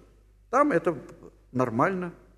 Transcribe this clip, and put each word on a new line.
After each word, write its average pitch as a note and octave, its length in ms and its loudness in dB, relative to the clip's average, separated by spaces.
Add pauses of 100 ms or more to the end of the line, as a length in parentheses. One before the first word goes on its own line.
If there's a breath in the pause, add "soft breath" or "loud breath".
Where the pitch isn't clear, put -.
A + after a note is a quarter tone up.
(520)
там C#4+ 220 4
это E3 240 0 (560)
нормально. D3+ 600 0 (240)